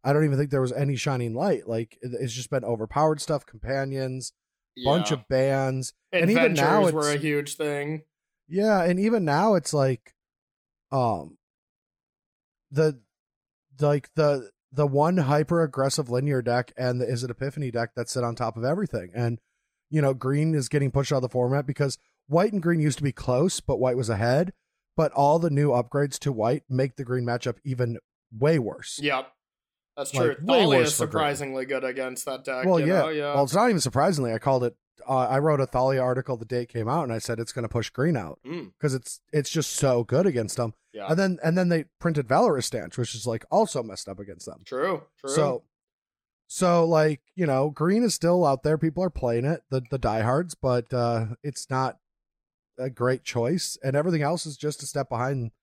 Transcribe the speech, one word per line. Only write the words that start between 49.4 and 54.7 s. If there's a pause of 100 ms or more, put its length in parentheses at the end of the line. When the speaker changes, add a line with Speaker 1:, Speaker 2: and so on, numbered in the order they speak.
Speaker 1:
it,
the, (100)
the
diehards,
but,
uh, (160)
it's
not (840)
a
great
choice,
and
everything
else
is
just